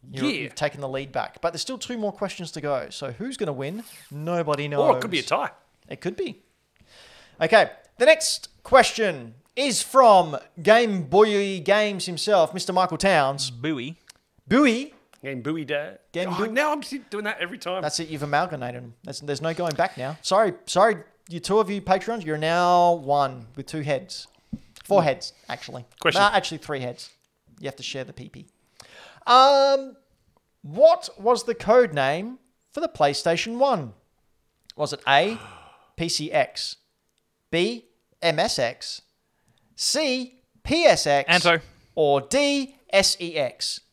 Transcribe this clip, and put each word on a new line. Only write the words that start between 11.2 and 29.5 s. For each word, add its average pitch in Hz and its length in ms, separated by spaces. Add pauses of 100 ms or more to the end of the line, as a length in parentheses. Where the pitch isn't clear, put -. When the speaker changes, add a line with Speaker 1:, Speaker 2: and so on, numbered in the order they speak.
Speaker 1:
Games 196 460
himself, 180 480
Mister 185 180
Michael 180 260
Towns. 143 520
Speaker 3:
Bowie. 135 480 (500)
Speaker 1:
Bowie. 262 460 (280)
Speaker 2:
Game 131 200
Bowie 156 240
Dad. 147 320 (140)
Speaker 1:
Game 180 180
Speaker 2:
Oh, 170 80
Speaker 1:
Bowie. 214 100
Speaker 2:
now 285 240
I'm 294 100
si-, 269 280
doing 208 140
that 214 160
every 180 180
time. 180 240
Speaker 1:
That's 151 180
it, 160 80
you've 151 160
amalgamated 143 580
them. 120 120 (100)
That's, - 160
there's 143 220
no 165 120
going 165 220
back 185 200
now. 139 260
Sorry, 196 320 (120)
sorry, 208 300 (320)
you 170 120
two 202 200
of 196 100
you 202 100
Patreons, 190 440
you're 156 140
now 175 560
one 135 600
with 135 120
two 156 160
heads. 147 440 (580)
Four 196 180
Speaker 2:
Hmm. 156 60
Speaker 1:
heads, - 240 (160)
actually. 127 360 (140)
Speaker 2:
Question. 175 220
Speaker 1:
Nah, 202 120
actually 185 260
three 143 200
heads. 123 320 (480)
You - 80
have 135 80
to - 80
share 131 220
the 104 80
pee-pee. - 340 (800)
Um, 269 680 (680)